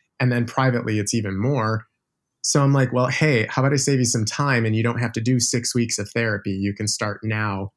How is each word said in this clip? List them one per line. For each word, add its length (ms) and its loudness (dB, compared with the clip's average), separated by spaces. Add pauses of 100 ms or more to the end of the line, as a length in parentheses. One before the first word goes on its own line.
(180)
And 120 2
then 140 2
privately, 540 0
it's 160 -2
even 240 -2
more. 480 0 (560)
So 200 2
I'm 120 4
like, 180 2
"Well, 140 2
hey, 420 2
how 140 -2
about 100 2
I 40 0
save 240 2
you 40 2
some 220 0
time 400 0
and 100 2
you 60 2
don't 160 0
have 140 -2
to 100 -4
do 180 2
six 340 -2
weeks 240 0
of 120 -6
therapy? 400 -2
You 240 -2
can 140 -4
start 340 -4
now 540 -2